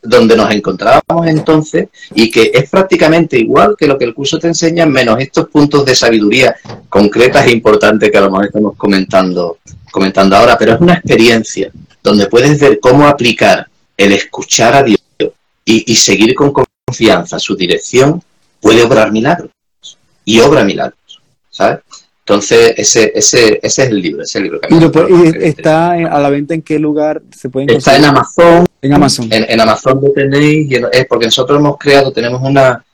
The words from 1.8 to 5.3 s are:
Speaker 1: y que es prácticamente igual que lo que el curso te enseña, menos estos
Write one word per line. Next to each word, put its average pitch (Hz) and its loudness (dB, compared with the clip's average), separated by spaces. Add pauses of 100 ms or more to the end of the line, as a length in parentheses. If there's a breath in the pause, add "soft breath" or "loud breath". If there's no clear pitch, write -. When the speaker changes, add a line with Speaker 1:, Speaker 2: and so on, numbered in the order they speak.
Speaker 1:
y 110 2
que 117 2
es - 0
prácticamente 156 0
igual 170 0
que 156 0
lo 139 0
que 127 -4
el 117 -6
curso 143 -6
te 170 -4
enseña, 165 -2
menos 127 0
estos 160 -4